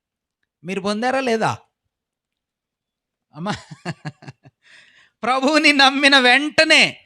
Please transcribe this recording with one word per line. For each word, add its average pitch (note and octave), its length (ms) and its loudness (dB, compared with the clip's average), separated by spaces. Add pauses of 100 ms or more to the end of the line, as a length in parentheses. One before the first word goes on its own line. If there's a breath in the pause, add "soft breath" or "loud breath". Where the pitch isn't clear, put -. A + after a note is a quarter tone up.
(640)
మీరు F#3+ 180 -8
పొందారా A3 380 -4
లేదా? A3 380 -4 (1800)
అమ్మా, E3+ 200 -8 (1700 soft breath)
ప్రభువుని C#4+ 500 2
నమ్మిన C#4 460 4
వెంటనే, C#4 880 2